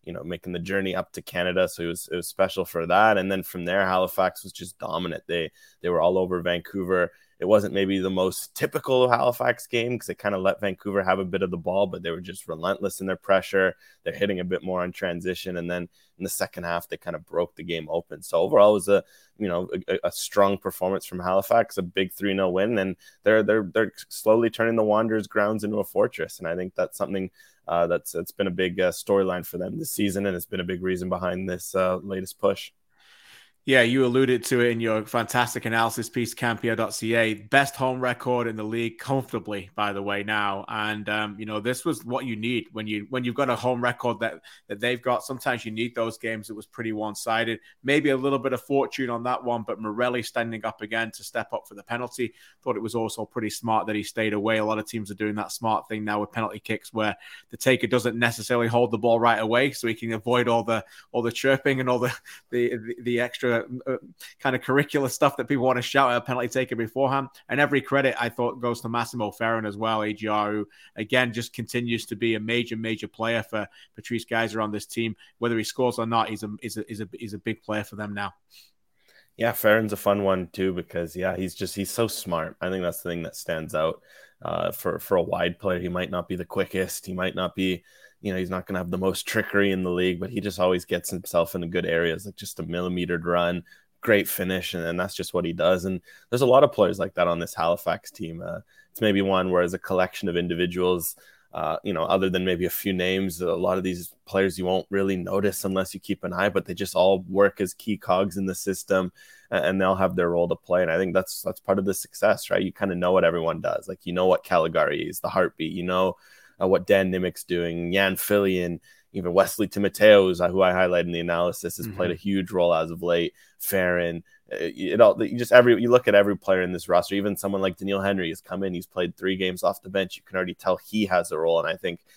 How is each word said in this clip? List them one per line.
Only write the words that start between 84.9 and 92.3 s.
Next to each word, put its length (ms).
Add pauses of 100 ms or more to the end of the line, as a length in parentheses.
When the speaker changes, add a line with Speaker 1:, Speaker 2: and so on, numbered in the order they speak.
Speaker 1:
for 180
a 60
wide 360
player. 200
He 100
might 220
not 180
be 80
the 80
quickest. 600
He 80
might 220
not 200
be, 280 (380)
you 120
know, 60
he's 100
not 160
gonna 140
have 120
the 60
most 280
trickery 460
in 100
the 80
league, 300
but 100
he 120
just 180
always 240
gets 260
himself 460
into 120
good 180
areas, 400
like 100